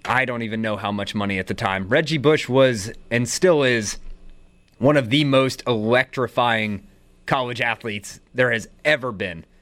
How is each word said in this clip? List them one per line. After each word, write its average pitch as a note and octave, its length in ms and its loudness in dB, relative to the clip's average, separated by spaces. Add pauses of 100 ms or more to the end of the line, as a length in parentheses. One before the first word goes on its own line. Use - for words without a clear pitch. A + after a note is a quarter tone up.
I B2+ 180 0
don't A#2+ 200 -4
even A2 180 -4
know G#2+ 160 -2
how G2+ 160 -4
much G2+ 200 -6
money G2 260 -2
at F#2 80 -6
the G#2+ 60 -6
time. F#2+ 360 -4
Reggie D3+ 280 0
Bush D3 300 2
was, B2 440 2 (200)
and A#2+ 160 0
still E3 360 4
is, A#2 340 0 (800)
one C#3+ 200 4
of A#2+ 120 0
the D3 140 2
most C3+ 440 2
electrifying A2+ 1160 0 (400)
college B2 360 -2
athletes A2+ 580 -6 (140)
there B2 180 2
has A2+ 160 -4 (160)
ever C3 280 0
been. F2+ 340 -8 (160)